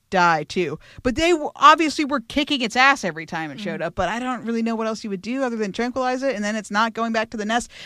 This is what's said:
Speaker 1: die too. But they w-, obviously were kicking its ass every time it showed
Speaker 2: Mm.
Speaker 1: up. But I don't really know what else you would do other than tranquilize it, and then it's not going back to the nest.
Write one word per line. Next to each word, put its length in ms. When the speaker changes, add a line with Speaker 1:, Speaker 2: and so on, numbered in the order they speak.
Speaker 1:
die 340
too. 340
But 120
they 160
w-, 240
obviously 500
were 140
kicking 420
its 140
ass 300
every 200
time 240
it 120
showed 180
Speaker 2:
Mm. 60
Speaker 1:
up. 100
But 140
I 100
don't 260
really 160
know 140
what 120
else 180
you 40
would 120
do 220
other 120
than 160
tranquilize 500
it, 140
and 80
then 140
it's 140
not 220
going 200
back 160
to 80
the 80
nest. 260